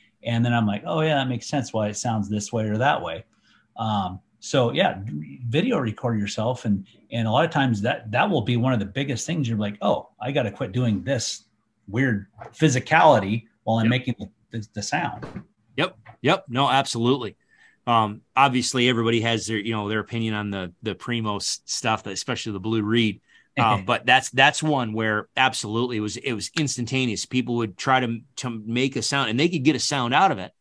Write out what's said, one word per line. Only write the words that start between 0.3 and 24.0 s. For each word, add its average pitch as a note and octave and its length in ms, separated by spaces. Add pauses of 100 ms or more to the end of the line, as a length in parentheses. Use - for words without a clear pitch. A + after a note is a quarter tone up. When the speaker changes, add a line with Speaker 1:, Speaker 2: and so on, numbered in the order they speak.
Speaker 1:
then A#2+ 80
I'm A#2 140
like, G#2 200
"Oh E3+ 140
yeah, D#3 160
that C3 120
makes A#2+ 200
sense - 240
why G#2+ 160
it G#2 80
sounds A2 320
this G#2 240
way A2 160
or G#2+ 100
that C3+ 240
way." E2 220 (520)
Um, G2+ 440 (220)
so B2+ 300
yeah, D3+ 260 (500)
video F3+ 300
record A#2 400
yourself. A2 460
And, G2+ 220 (260)
and A#2 160
a - 20
lot C#3 140
of E3 60
times B2+ 320
that, A2 280
that C#3+ 200
will D3+ 100
be A#2+ 160
one B2+ 160
of A#2 60
the G2+ 80
biggest C3+ 400
things. D#3 220
You're A2+ 100
like, G#2 240
"Oh, - 280 (100)
I A#2 120
gotta B2+ 180
quit F#2+ 220
doing A2 320
this B2+ 400 (440)
weird A2 380 (260)
physicality B2+ 920 (200)
while A2+ 140
I'm A2+ 80
Speaker 2:
Yep. A#2 40
Speaker 1:
making B2+ 280
the, - 100 (300)
the, G#2+ 160
the G#2 80
sound." - 440 (500)
Speaker 2:
Yep. F3 200 (260)
Yep. F3 260
No, C3 200
absolutely. B2 680 (500)
Um, A2 340 (160)
obviously B2 520
everybody A#2 340
has A#2 240
their, A2+ 120
you A2 140
know, G#2 160
their G#2+ 120
opinion A2 340
on G#2 160
the, F#2 220 (100)
the G#2+ 120
Primo A2 420
s-, - 280
stuff, - 420
especially A2 460
the G2 80
Blue A2 220
Reed. A2 380 (380)
Um, G#2+ 260
Speaker 1:
<laughs> - 20
Speaker 2:
but A#2 200